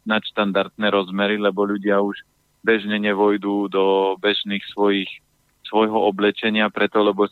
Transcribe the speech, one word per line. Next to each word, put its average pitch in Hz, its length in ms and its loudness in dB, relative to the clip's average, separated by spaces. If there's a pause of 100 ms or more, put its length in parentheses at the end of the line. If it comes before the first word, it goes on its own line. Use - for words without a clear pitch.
nadštandardné 104 880 -2
rozmery, 101 480 0
lebo 101 240 0
ľudia 101 400 0
už 101 160 -6 (400)
bežne 104 400 0
nevojdú 101 720 0
do 95 480 2
bežných 101 480 -2
svojich, 101 400 0 (560)
svojho 110 320 0
oblečenia, 104 720 0
preto 101 320 -2
lebo 101 320 2